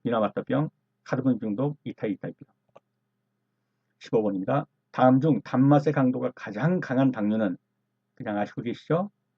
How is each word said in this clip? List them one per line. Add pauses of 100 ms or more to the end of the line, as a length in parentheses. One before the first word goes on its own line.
미나마타병, (320)
카드뮴
중독
이타이타이병. (1500)
십오
번입니다. (240)
다음
중
단맛의
강도가
가장
강한
당류는, (580)
그냥
아시고
계시죠? (280)